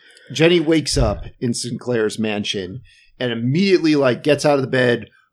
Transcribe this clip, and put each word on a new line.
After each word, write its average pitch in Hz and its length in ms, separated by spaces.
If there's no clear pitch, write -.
Jenny 165 280
wakes 156 360
up 104 280
in 120 120
Sinclair's 117 680
mansion 104 640
and 123 120
immediately, 156 640
like, 131 260
gets 147 240
out 147 100
of 135 60
the 131 40
bed, 120 420